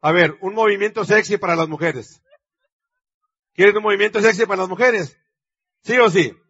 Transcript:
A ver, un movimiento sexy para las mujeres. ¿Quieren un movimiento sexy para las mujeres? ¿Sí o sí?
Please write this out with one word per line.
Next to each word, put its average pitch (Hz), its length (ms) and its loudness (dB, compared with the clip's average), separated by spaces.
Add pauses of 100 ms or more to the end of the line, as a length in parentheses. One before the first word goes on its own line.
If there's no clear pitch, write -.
A 156 120 0
ver, 170 280 2
un 190 140 -8
movimiento 214 500 -2
sexy 208 320 0
para 175 180 -2
las 165 140 -2
mujeres. 151 540 -8 (1300)
¿Quieren 202 240 4
un 214 80 -2
movimiento 208 360 0
sexy 220 260 2
para 190 160 -4
las 185 60 -4
mujeres? 190 480 -2 (680)
¿Sí 240 160 -2
o 233 120 4
sí? 156 260 0 (140)